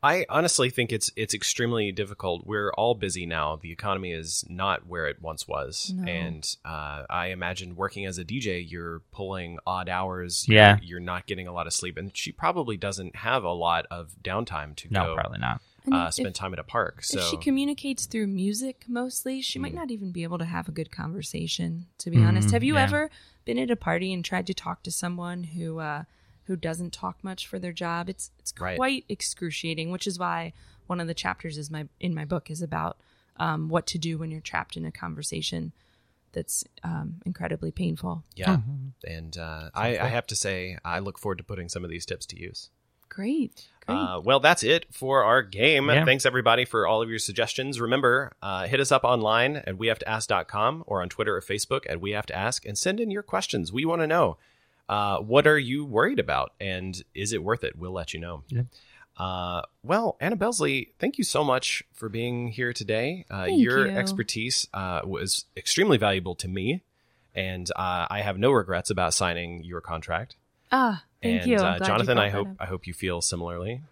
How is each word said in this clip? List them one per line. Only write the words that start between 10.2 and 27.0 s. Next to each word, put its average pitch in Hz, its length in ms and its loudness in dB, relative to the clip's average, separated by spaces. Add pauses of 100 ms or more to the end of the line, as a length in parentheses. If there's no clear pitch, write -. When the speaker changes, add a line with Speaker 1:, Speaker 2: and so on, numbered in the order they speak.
Speaker 1:
You're, 107 100 10
Speaker 3:
Yeah. 104 240 12
Speaker 1:
you're 87 180 -10
not 90 280 -6
getting 92 200 -6
a 87 60 -10
lot 85 140 -4
of 82 60 -4
sleep. 90 240 -4
And 95 200 -8
she - 140 -6
probably 160 460 -2
doesn't 95 400 -6
have 117 260 0
a 87 80 0
lot 85 400 2
of 85 320 -12
downtime 92 540 -4
to - 140 -14
Speaker 3:
No, 98 180 2
Speaker 1:
go, 80 60 -2
Speaker 3:
probably - 240 -2
not. 60 220 -2 (240)
Speaker 2:
And 262 80 2
Speaker 1:
uh, 151 140 2
Speaker 2:
if, 117 80 -4
Speaker 1:
spend - 180 -2
time 190 200 -6
at 82 60 -8
a 76 40 -8
park. - 400 -2
So - 160 -2
Speaker 2:
if 90 60 0
she 85 120 0
communicates 277 680 0
through 220 180 -2
music 208 640 -2
mostly, 254 540 -4
she 262 180 -4
might 269 140 -4
Speaker 1:
Mm. - 20 -8
Speaker 2:
not 330 160 -6
even 196 200 -6
be 175 120 -4
able 170 160 -4
to 170 60 -2
have 170 220 -4
a - 40 -8
good 160 200 -6
conversation, 165 960 -6 (140)
to - 100 -6
be 165 80 6
Speaker 3:
Mm, 107 100 10
Speaker 2:
honest. 107 240 6
Have - 120 4
you 277 100 4
Speaker 3:
yeah. 277 100 8
Speaker 2:
ever 302 280 2 (340)
been 240 140 0
at 254 100 0
a 240 60 4
party 170 380 0
and 175 120 -4
tried 180 220 -2
to 196 80 -2
talk - 280 -8
to 175 80 -8
someone 175 520 -6
who, 165 360 -6
uh, 151 240 -6 (420)
who 190 100 -4
doesn't 165 360 -4
talk - 320 -8